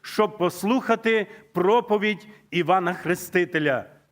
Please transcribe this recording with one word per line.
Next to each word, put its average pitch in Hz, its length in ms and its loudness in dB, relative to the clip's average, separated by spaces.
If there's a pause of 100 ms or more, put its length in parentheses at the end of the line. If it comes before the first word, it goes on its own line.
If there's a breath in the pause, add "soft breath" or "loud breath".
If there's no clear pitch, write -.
щоб 214 360 -2
послухати 220 880 0 (260 loud breath)
проповідь 208 760 0 (240 loud breath)
Івана 175 440 0
Хрестителя. 160 880 -2 (280)